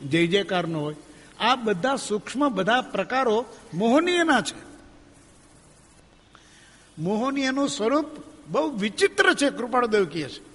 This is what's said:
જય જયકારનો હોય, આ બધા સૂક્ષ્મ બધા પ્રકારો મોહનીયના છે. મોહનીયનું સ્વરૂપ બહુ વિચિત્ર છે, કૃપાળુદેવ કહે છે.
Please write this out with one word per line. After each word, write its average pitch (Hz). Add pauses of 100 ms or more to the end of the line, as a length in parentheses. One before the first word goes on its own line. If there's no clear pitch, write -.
(100)
જય 165
જયકારનો 170
હોય, 151 (460)
આ 226
બધા 233
સૂક્ષ્મ 220
બધા 214
પ્રકારો 247 (280)
મોહનીયના 302
છે. - (2250)
મોહનીયનું 262
સ્વરૂપ 277 (420)
બહુ 294
વિચિત્ર 277
છે, 277
કૃપાળુદેવ 220
કહે 160
છે. 127 (140)